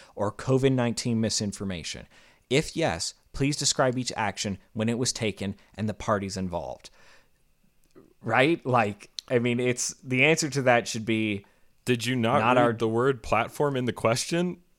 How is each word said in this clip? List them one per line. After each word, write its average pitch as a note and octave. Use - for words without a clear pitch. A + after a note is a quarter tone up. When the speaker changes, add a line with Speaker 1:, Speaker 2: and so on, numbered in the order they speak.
Speaker 1:
or G#2
covid C3
nineteen A#2+
misinformation? G2
If D3
yes, A2
please C#3
describe C3
each B2
action, G2+
when A2
it A#2+
was B2
taken, G2
and G#2+
the G#2+
parties G2
involved." E2+
Right? C3
Like, A2+
I B2
mean, A#2+
it's, B2
the B2+
answer D#3+
to C3+
that A#2+
should A2
be A2
Speaker 2:
Did A#2+
you B2+
not A#2+
Speaker 1:
not B2
Speaker 2:
read B2
Speaker 1:
our A#2+
Speaker 2:
the A2+
word A#2+
platform C3+
in B2+
the A2+
question? E3+